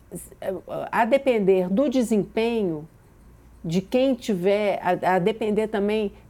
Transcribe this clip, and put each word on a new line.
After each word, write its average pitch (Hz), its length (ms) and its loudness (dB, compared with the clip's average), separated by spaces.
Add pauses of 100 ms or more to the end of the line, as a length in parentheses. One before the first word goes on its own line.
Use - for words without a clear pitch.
(920)
a 220 140 2
depender 214 640 2
do 269 200 2
desempenho 220 1000 0 (760)
de 175 180 0
quem 254 340 0
tiver, 202 680 0
a, 180 340 0
a 185 40 4
depender 214 480 -2
também 208 440 -2 (180)